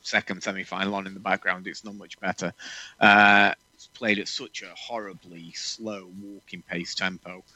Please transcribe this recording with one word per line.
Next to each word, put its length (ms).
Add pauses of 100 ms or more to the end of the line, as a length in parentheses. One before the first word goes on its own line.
second 400
semi-final 540
on 100
in 80
the 60
background. 480
It's 160
not 120
much 240
better. 340 (460)
Uh, 520 (220)
it's 140
played 320
at 80
such 360
a 120
horribly 760
slow 540 (140)
walking 420
pace 320
tempo. 480 (120)